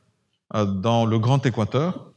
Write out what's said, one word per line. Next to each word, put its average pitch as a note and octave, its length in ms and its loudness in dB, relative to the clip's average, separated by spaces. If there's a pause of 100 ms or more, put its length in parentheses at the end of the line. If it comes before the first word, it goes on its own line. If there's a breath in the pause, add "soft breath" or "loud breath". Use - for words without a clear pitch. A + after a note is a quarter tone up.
(560 soft breath)
euh, G#2+ 100 0
dans A2+ 400 0
le A2 140 2
Grand C3 260 2
Équateur C3 720 -2